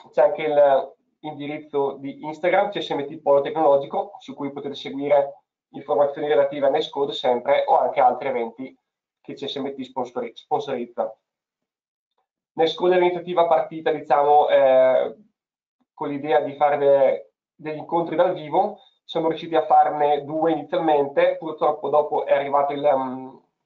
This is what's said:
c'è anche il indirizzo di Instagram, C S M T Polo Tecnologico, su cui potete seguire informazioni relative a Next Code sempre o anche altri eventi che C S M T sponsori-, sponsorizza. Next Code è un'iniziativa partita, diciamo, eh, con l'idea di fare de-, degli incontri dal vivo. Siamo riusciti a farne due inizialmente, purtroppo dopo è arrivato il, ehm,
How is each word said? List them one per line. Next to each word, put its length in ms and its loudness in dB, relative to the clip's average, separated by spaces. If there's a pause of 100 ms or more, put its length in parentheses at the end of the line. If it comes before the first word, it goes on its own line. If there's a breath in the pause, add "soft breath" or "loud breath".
(100)
c'è 120 2
anche 200 2
il 520 4 (260)
indirizzo 760 -6
di 260 -12
Instagram, 460 0
C 100 -8
S 80 -8
M 160 -6
T 160 -14
Polo 220 4
Tecnologico, 760 0
su 160 -16
cui 160 -8
potete 240 -10
seguire 680 -2 (300)
informazioni 540 -2
relative 400 2
a 40 4
Next 200 -2
Code 220 -4
sempre 540 0
o 100 4
anche 240 0
altri 280 2
eventi 460 -6 (460)
che 140 -14
C 100 -12
S 120 -8
M 180 -8
T 80 -10
sponsori-, 520 -8
sponsorizza. 800 -6 (1400)
Next 220 0
Code 180 2
è 20 4
un'iniziativa 500 0
partita, 460 0
diciamo, 560 2
eh, 680 4 (800)
con 140 -8
l'idea 320 0
di 140 -6
fare 240 2
de-, 540 2 (220)
degli 220 -10
incontri 400 -4
dal 160 2
vivo. 480 -4 (240 loud breath)
Siamo 240 -4
riusciti 260 -6
a 120 2
farne 580 2
due 280 -2
inizialmente, 840 0
purtroppo 540 -4
dopo 340 0
è 80 0
arrivato 400 0
il, 120 -6
ehm, 600 -2 (220)